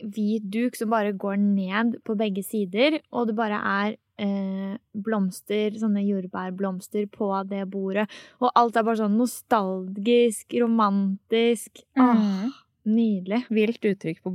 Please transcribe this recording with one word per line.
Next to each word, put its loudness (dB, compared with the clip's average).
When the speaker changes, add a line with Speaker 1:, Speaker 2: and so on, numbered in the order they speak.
Speaker 1:
hvit -2
duk -2
som -4
bare 2
går -4
ned 0
på -4
begge -2
sider, 0
og -2
det -2
bare -2
er, -2
eh, -4
blomster, -2
sånne 0
jordbærblomster -4
på -4
det -4
bordet. -2
Og 2
alt 4
er 4
bare 0
sånn 2
nostalgisk, 0
romantisk. 0
Åh. 6
Speaker 2:
Mm. 0
Speaker 1:
Nydelig. 0
Speaker 2:
vilt 0
uttrykk -2
på -6